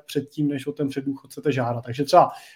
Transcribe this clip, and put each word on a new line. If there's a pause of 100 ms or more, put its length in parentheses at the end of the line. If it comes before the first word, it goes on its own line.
před
tím,
než
o
ten
předdůchod
chcete
žádat.
Takže
třeba (260)